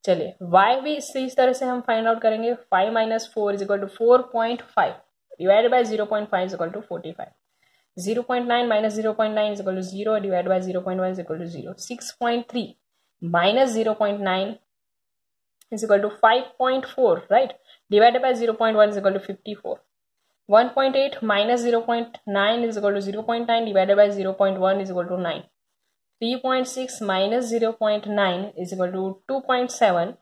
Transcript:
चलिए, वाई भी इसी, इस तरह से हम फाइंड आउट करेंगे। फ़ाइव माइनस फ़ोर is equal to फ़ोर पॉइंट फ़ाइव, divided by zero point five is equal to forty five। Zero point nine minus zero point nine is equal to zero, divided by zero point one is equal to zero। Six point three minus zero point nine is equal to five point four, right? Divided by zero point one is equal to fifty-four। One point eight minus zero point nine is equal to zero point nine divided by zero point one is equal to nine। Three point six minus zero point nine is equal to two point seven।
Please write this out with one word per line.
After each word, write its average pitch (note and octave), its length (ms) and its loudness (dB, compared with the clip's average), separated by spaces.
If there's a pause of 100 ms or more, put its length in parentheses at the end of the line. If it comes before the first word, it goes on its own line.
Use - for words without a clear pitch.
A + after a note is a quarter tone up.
चलिए, F#3 300 0 (100)
वाई G3 360 4
भी D4+ 160 -4
इसी, C4 300 -6
इस B3 100 -4
तरह B3+ 160 4
से B3+ 120 -4
हम B3 160 -2
फाइंड A3+ 280 0
आउट A3+ 140 0
करेंगे। A3+ 320 0
फ़ाइव G#3 380 0
माइनस A3 420 -2
फ़ोर G3+ 220 -2
is G3 60 -6
equal G3 180 -2
to G3 80 -8
फ़ोर A#3+ 340 4 (100)
पॉइंट A#3 320 -2
फ़ाइव, D#3+ 300 0 (460)
divided G#3 320 6
by B3+ 120 4
zero G#3+ 220 -2
point G#3 240 -4
five F#3 160 0
is F#3+ 80 -8
equal E3+ 180 -4
to G#3 120 -10
forty E3+ 280 -12
five। - 200 -16 (640)
Zero G#3+ 280 -2
point B3 240 -2
nine A#3+ 200 2
minus G#3+ 260 0
zero G#3+ 200 -2
point G#3+ 200 0
nine G#3+ 180 0
is G3+ 80 -8
equal F#3+ 160 -4
to F#3 80 -6
zero, G#3 340 -2
divided F#3 320 -2
by F#3 100 2
zero F#3 220 -4
point F#3 180 -4
one F#3 120 -2
is F#3 80 -8
equal E3 180 -10
to E3+ 100 -10
zero। E3+ 300 -14
Six - 360 -14
point A#3 340 -4
three A#3 180 -6 (560)
minus G3 480 2
zero A3 240 0
point G3+ 280 -2
nine G3 340 -2 (1160)
is A3 120 -6
equal G3+ 160 4
to G#3 180 -2
five A#3+ 260 4 (140)
point C4 280 0
four, A#3 260 2 (180)
right? B3 240 2 (400)
Divided A#3 280 6
by C4 120 2
zero A3+ 260 -2
point A3 220 2
one G#3 120 4
is G3 60 -4
equal G3 180 0
to G3 80 -6
fifty-four। - 480 -10 (760)
One A3+ 280 6
point C4+ 200 0
eight C#4 220 -2 (140)
minus A3+ 340 2
zero A#3 160 2
point A#3 360 -4 (200)
nine A3+ 300 2
is G#3+ 100 -6
equal G3+ 200 0
to G3 100 -4
zero G#3+ 200 -8
point A#3 240 -2
nine A3+ 180 0
divided G3 300 4
by G#3 100 8
zero G3 300 -4
point F#3+ 260 2
one G3 180 2
is F#3+ 100 -10
equal F3 180 -4
to F3+ 140 -4
nine। D#3 180 -6 (760)
Three B3 260 -4
point B3+ 220 0
six B3+ 320 -10 (120)
minus G#3+ 400 0
zero A3+ 200 0 (120)
point G#3 240 -2 (120)
nine F#3 220 0 (220)
is F3 80 -10
equal F#3 260 -2
to F#3+ 80 -4 (220)
two C4+ 120 -2 (120)
point B3 260 -2
seven। F#3 440 2